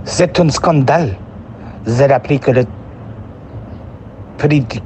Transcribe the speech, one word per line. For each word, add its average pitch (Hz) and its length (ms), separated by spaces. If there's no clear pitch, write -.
C'est - 360
un 175 100
scandale. 147 640
J'ai 127 260
appris 139 280
que - 120
le 123 140
prix 147 240
du 117 240